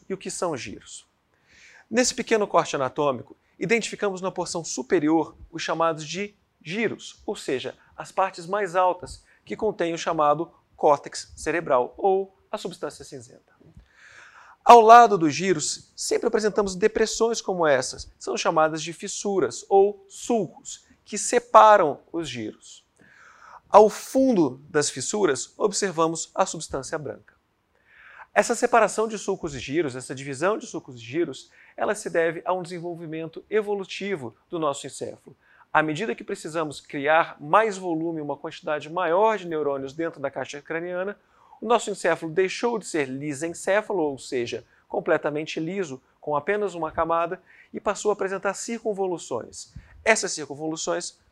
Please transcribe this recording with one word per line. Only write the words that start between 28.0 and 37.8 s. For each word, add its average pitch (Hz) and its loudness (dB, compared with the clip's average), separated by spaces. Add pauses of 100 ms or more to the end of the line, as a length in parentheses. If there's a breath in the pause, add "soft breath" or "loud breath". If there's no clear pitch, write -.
Essa 208 2
separação 226 2
de 220 -8
sulcos 175 -6
e 127 -10
giros, 135 -2
essa 131 -10
divisão 139 -2
de 214 -12
sulcos 147 -12
e 120 -18
giros, 135 -6 (280 soft breath)
ela - -2
se 208 -8
deve 165 0
a 175 -2
um 185 -2
desenvolvimento 165 -10
evolutivo 196 -4 (140)
do 165 -8
nosso 147 -2
encéfalo. 113 -12 (380 soft breath)
À 156 4
medida 156 -2
que - -16
precisamos 160 -6
criar 151 0
mais 190 2
volume, 165 -4